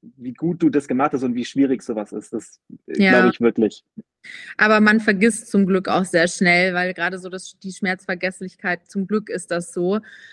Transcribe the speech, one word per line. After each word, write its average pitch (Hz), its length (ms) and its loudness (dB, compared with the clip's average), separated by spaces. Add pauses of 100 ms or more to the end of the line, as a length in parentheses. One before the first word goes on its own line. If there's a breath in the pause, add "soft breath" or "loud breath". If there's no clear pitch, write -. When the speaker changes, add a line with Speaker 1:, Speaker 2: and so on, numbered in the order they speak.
Speaker 1:
wie 123 320 -14
gut 170 300 -2
du 156 80 4
das 139 180 0
gemacht 135 240 0
hast 131 120 -2
und 123 100 0
wie 120 100 -4
schwierig 135 380 0
sowas 107 300 -6
ist. 104 200 -12
Das, - 260 -10 (280)
äh, - 160 -2
Speaker 2:
Ja. 185 180 6
Speaker 1:
glaub 185 140 4
ich - 80 -8
wirklich. 220 420 0 (720 loud breath)
Speaker 2:
Aber 214 240 4
man 214 200 4
vergisst 214 500 0
zum 196 160 4
Glück 190 220 0
auch 165 180 0
sehr 170 200 2
schnell, 180 460 2
weil 180 220 -4
gerade 180 240 -6
so 180 100 -14
das, 185 340 -14
die 190 100 -12
Schmerzvergesslichkeit, 185 1160 -6
zum 196 160 -6
Glück 208 220 -4
ist - 220 -8
das 175 240 -6
so. 185 260 -2 (320 loud breath)